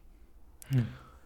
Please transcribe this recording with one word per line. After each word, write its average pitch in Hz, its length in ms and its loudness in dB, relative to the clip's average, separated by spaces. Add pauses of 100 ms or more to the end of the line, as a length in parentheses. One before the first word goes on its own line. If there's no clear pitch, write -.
(720)
Hm. 123 160 6 (400)